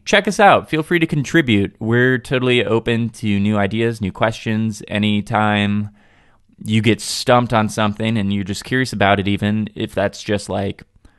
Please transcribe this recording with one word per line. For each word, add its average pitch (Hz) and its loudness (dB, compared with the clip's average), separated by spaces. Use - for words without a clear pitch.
check 208 2
us 208 0
out. 139 6
Feel 156 0
free 170 0
to 165 2
contribute. 127 2
We're 123 2
totally 123 0
open 113 0
to 104 -2
new 104 0
ideas, 110 -2
new 92 -2
questions. 110 -4
Anytime 104 0
you 110 0
get 110 2
stumped 123 0
on 107 2
something 110 -2
and 98 -2
you're 101 -2
just 98 -8
curious 131 -2
about 101 2
it, 95 -4
even 104 0
if 104 -8
that's 101 -2
just, 104 -4
like, 98 -6